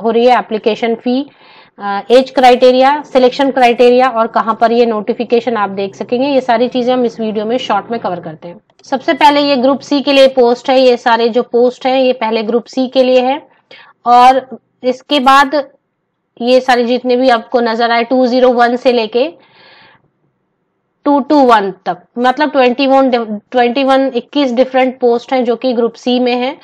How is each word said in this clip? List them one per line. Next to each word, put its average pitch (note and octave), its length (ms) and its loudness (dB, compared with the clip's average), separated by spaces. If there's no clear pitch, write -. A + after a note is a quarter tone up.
हो A3+ 80 -2
रही A#3 160 2
है, B3 120 4
Application A3 560 -4
fee, B3 360 -4
Uh, G3+ 220 -8
age C4 200 2
criteria, B3+ 720 2
selection B3+ 480 0
criteria B3 580 2
और A3+ 180 -2
कहाँ A3+ 340 -4
पर A3+ 120 2
ये A#3 140 2
notification A3+ 680 -4
आप G3+ 140 -4
देख G3 240 -8
सकेंगे, B3 340 -4
ये C4+ 120 0
सारी A#3+ 280 0
चीजें B3 240 -2
हम B3+ 120 0
इस A3+ 160 -6
video A3 240 -6
में A3+ 140 -4
short G3+ 320 -4
में A3+ 100 -8
cover F3+ 200 -8
करते E3 280 -16
हैं। F3 120 -20
सबसे C4+ 280 -4
पहले D4 280 2
ये C#4+ 160 0
group B3+ 240 0
सी C#4+ 200 -4
के C#4 120 -2
लिए C4+ 160 6
post B3 420 0
है, C4 100 2
ये B3 160 4
सारे A#3 320 0
जो A#3 140 -2
post B3 440 -2
हैं C4 140 0
ये B3+ 120 2
पहले A3+ 300 -4
group A3+ 220 -4
सी B3+ 240 -6
के C4 140 0
लिए B3+ 180 2
है C4+ 280 -4
और B3 520 4
इसके B3+ 360 -4
बाद C4+ 480 2
ये B3 200 2
सारे B3 240 0
जितने B3 320 -2
भी C4 120 0
आपको A#3+ 320 0
नजर A#3 300 -2
आए A#3 140 0
टू B3+ 220 0
ज़ीरो B3+ 220 2
वन A#3+ 280 2
से B3 160 0
लेके A#3+ 380 -2
टू C#4+ 160 2
टू D4+ 180 0
वन A3+ 320 4
तक, F#3 260 -8
मतलब B3+ 320 0
ट्वेंटी C4 360 0
वन, C4+ 240 2
ट्वेंटी B3 340 0
वन, C4+ 300 0
इक्कीस B3+ 380 -4
different B3+ 480 -2
post A#3+ 320 -2
हैं B3+ 120 0
जो A3+ 120 -2
कि B3+ 160 -4
group A#3 220 -2
सी B3 260 -4
में B3 160 -2
हैं। B3+ 280 -6